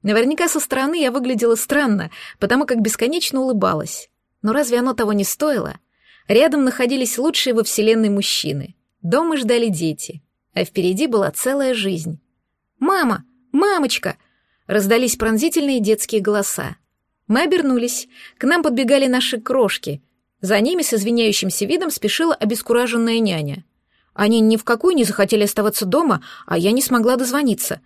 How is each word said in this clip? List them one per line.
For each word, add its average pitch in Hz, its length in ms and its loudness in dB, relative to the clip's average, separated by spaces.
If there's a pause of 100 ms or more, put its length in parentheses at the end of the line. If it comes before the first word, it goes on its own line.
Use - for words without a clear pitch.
Наверняка 247 460 2
со 320 120 -2
стороны 285 400 -2
я 262 120 0
выглядела 240 440 0
странно, 220 540 -2 (300)
потому 254 260 0
как 240 160 0
бесконечно 262 600 -2
улыбалась. 185 680 -2 (320)
Но 214 120 -2
разве 240 260 0
оно 254 140 0
того 220 200 -2
не 202 100 0
стоило? - 540 -4 (500)
Рядом 277 360 4
находились 254 560 0
лучшие 269 340 0
во 220 100 2
вселенной 220 460 2
мужчины. 151 680 -2 (280)
Дома 302 340 0
ждали 240 300 2
дети, 160 560 -4 (300)
а 180 100 -2
впереди 190 420 -2
была 214 240 0
целая 262 460 -2
жизнь. 170 440 -4 (600)
"Мама! 285 460 0 (260)
Мамочка!" 320 680 0 (480)
раздались 220 520 2
пронзительные 262 640 0
детские 214 400 0
голоса. 202 560 -2 (540)
Мы 254 120 2
обернулись. 269 680 0 (280)
К - 60 -8
нам 339 180 2
подбегали 269 460 2
наши 247 320 0
крошки. 214 640 -2 (400)
За 202 180 2
ними 330 220 0
с - 120 -2
извиняющимся 214 720 0
видом 330 240 -2
спешила 311 460 0
обескураженная 233 840 0
няня. 165 440 -4 (500)
Они 220 280 2
ни 220 160 4
в 220 80 -6
какую 330 300 2
не 247 100 4
захотели 208 380 0
оставаться 208 420 -2
дома, 247 360 2 (240)
а 175 120 -2
я 190 160 2
не 262 80 2
смогла 247 340 2
дозвониться. 254 720 -2